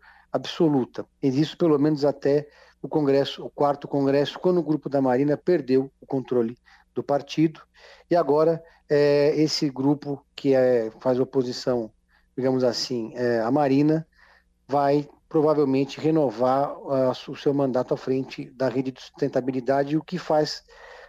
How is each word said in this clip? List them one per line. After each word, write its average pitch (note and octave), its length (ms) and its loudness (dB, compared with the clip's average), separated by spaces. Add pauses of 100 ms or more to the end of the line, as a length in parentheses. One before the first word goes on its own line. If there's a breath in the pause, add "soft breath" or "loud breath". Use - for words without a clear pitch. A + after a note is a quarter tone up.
(320 soft breath)
absoluta. C3+ 760 0 (160)
E C#3+ 60 0
isso, C#3 300 0
pelo D#3+ 200 2
menos, D3 280 0
até C#3+ 420 0 (340 soft breath)
o - 60 -12
congresso, C#3 580 0
o A#2+ 40 -14
quarto C#3+ 400 -4
congresso, C#3 500 0
quando F3+ 200 2
o E3 40 -2
grupo D3+ 240 -2
da C#3 140 0
Marina C3+ 340 2
perdeu C3+ 640 0
o - 60 -20
controle B2 520 -2 (380 soft breath)
do A#2+ 80 -4
partido. D3+ 580 -2 (480 loud breath)
E E3+ 60 2
agora, D#3+ 480 2 (260 soft breath)
é, D3 460 4
esse D3+ 340 0
grupo C#3 640 -2
que C3+ 220 2
é, B2+ 340 2 (120)
faz B2+ 180 0
oposição, B2 720 -2 (460)
digamos C3 260 0
assim, A#2 520 -4
é, A#2+ 260 0
à A2+ 100 -2
Marina, D3 560 2 (600 soft breath)
vai C#3+ 400 0 (200)
provavelmente C#3+ 720 0
renovar, C3+ 720 0
ah, C3 440 -2 (140)
o C#3+ 80 -12
seu D3 180 -2
mandato C3 400 -2
à C#3 40 -2
frente C3 540 -6
da C3 180 -2
rede C3 220 -4
de - 100 -20
sustentabilidade, C3+ 920 -2
o D#3 80 -2
que F3+ 140 -8
faz, D3+ 460 -2 (460 loud breath)